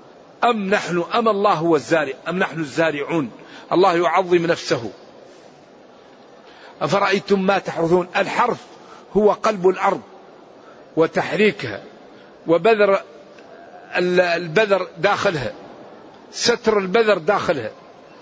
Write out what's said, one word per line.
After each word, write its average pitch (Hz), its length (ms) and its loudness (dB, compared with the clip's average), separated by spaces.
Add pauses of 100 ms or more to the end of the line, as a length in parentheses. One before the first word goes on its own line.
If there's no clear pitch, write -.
(440)
أم 214 260 -2
نحن، 175 340 -2 (120)
أم 226 140 2
الله 202 240 2
هو 165 220 2
الزارع، 147 380 0 (160)
أم 180 100 -4
نحن 165 200 -4
الزارعون؟ 147 720 -2 (400)
الله 175 260 4
يعظم 175 480 2
نفسه. 143 460 -2 (1900)
أفرأيتم 196 640 0
ما 190 140 2
تحرثون، 175 560 0
الحرث 202 460 -2 (560)
هو 208 140 4
قلب 185 360 0
الأرض 190 340 0 (960)
وتحريكها 160 840 0 (640)
وبذر 196 540 4 (920)
ال-، 180 240 0
البذر 180 680 0 (100)
داخلها، 165 560 -2 (800)
ستر 220 460 0
البذر 202 400 2
داخلها، 156 540 -2 (500)